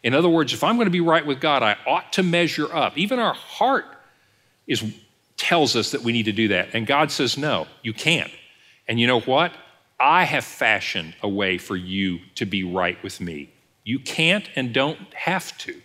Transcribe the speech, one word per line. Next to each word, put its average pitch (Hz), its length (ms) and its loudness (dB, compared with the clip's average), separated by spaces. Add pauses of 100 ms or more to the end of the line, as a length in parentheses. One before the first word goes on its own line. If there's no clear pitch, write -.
In 123 120 0
other 170 160 4
words, 160 240 2
if - 100 -2
I'm 220 140 4
gonna 220 120 2
be 175 120 2
right 165 240 4
with 139 160 -4
God, 147 200 2
I 104 140 4 (100)
ought 156 280 -2
to 190 100 2
measure 170 500 0
up. 143 240 0
Even 214 220 0
our 196 140 2
heart - 520 0 (800)
is, - 160 -2 (540)
tells 143 400 2
us 110 160 0
that 127 120 -6
we 117 100 0
need 117 100 0
to 107 80 0
do 107 180 2
that. 92 240 0
And 110 140 -4
God 143 240 2
says, 135 260 -2
"No, 131 300 -2 (160)
you 113 80 -6
can't. 151 400 -2 (560)
And 117 100 -2
you 117 100 4
know 123 120 4
what? 139 340 0 (460)
I 160 240 6
have 139 220 0
fashioned 98 760 -2
a 107 60 -2
way 98 300 0
for 98 180 -8
you 92 460 -2 (140)
to 117 100 -4
be 95 180 -2
right 90 400 -2
with 98 160 -12
me. 80 300 -10 (340)
You 123 160 -4
can't 170 460 0 (100)
and 127 180 -4
don't 139 400 -2
have - 460 -2
to - 260 -14